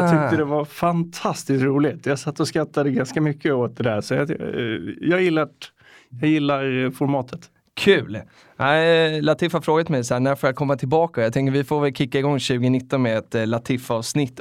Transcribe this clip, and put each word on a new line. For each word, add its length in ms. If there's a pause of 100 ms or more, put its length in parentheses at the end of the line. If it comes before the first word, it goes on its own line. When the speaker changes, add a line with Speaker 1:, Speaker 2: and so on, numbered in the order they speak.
Speaker 1:
Jag 100
tyckte 260
det 80
var 200
fantastiskt 960
roligt. 420
Jag 140
satt 200
och 80
skrattade 440
ganska 300
mycket 320
åt 240
det 60
där, 180
så 120
jag, 180
eh, 60 (640)
jag 200
gillar, 260 (720)
jag 80
gillar, 560
eh, 60
formatet. 580 (260)
Speaker 2:
Kul! 440 (380)
Nej, 640
Latif 320
har 80
frågat 280
mig 140
så 100
här, 80
när 140
får 120
jag 80
komma 200
tillbaka? 460
Jag 120
tänker 180
vi 120
får 180
väl 120
kicka 260
igång 200
tjugonitton 640
med 160
ett, 180
eh, 120
Latif-avsnitt 920